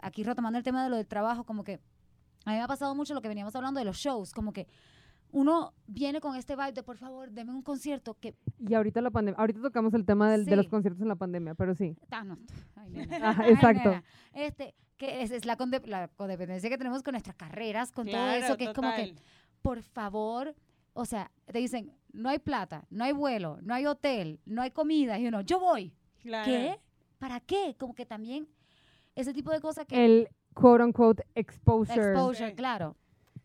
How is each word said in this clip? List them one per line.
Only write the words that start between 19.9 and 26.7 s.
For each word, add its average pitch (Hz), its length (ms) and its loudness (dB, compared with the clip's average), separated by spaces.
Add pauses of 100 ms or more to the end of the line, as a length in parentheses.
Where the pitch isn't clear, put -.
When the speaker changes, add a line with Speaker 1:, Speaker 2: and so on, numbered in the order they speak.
Speaker 1:
o 240 140 -8
sea, 202 240 -8 (160)
te 233 120 -8
dicen, 240 340 -6 (200)
"No 220 160 -8
hay 285 100 0
plata, 208 520 -6
no 208 140 -6
hay 277 80 0
vuelo, 233 500 -2
no 202 100 -8
hay 262 140 -2
hotel, 240 580 -2
no 220 160 -6
hay 254 100 -4
comida", 294 480 0
y 240 80 -2
uno, 226 140 -2
"Yo 330 180 0
voy". 285 360 0 (260)
Speaker 3:
Claro. 226 300 -4
Speaker 1:
¿Qué? 254 280 0 (400)